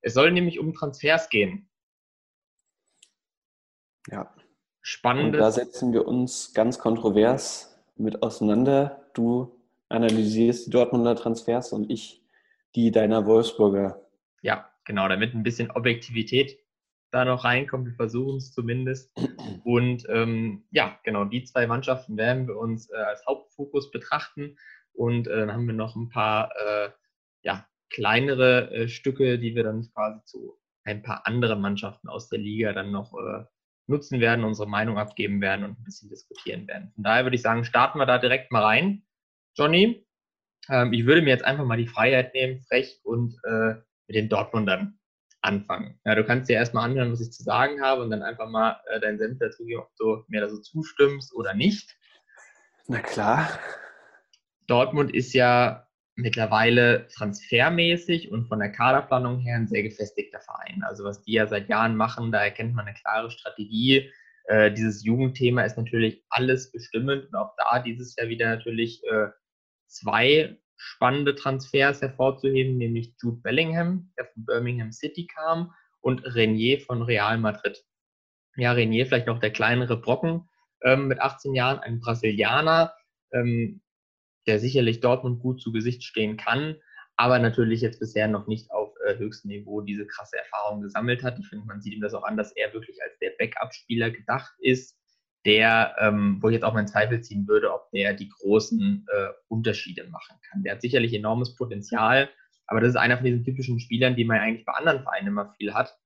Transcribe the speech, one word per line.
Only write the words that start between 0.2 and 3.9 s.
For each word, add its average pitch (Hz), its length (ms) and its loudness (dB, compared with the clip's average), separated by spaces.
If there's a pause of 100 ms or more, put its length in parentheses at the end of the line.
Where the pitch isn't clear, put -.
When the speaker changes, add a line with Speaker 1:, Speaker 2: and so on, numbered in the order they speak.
Speaker 1:
nämlich 175 280 0
um 156 140 -4
Transfers 151 560 0
gehen. 101 400 0 (2500)